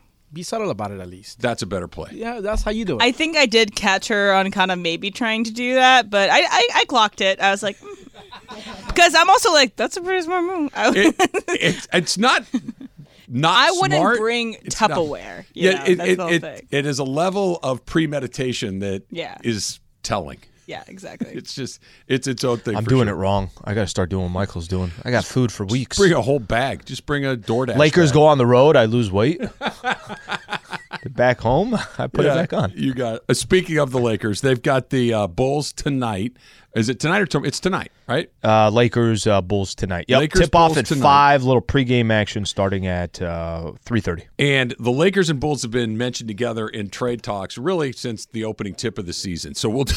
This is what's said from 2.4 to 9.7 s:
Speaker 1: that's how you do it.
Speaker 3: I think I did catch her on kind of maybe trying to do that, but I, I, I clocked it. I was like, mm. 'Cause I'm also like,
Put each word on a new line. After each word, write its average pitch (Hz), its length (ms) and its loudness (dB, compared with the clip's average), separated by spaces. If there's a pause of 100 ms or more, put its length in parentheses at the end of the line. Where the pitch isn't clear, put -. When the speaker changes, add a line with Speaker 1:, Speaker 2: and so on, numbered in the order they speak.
Speaker 1:
that's 214 200 -4
how 214 100 -4
you 220 120 -4
do 165 140 -4
it. - 40 0
Speaker 3:
I 240 120 4
think 311 240 -2
I 294 80 4
did 220 280 2
catch 196 360 0
her 202 240 2
on 190 180 2
kind 190 180 0
of 185 80 -2
maybe 175 320 -4
trying 220 360 -2
to 226 60 -8
do 247 240 -2
that, 254 340 6
but 202 200 2
I, 180 120 4
I, 427 260 2 (100)
I 453 80 2
clocked 220 360 0
it. 196 180 0
I 196 120 2
was 202 120 -2
like, 202 160 -6
mm. - 1160 -14
'Cause 339 200 6
I'm 339 140 6
also 381 240 6
like, 277 240 4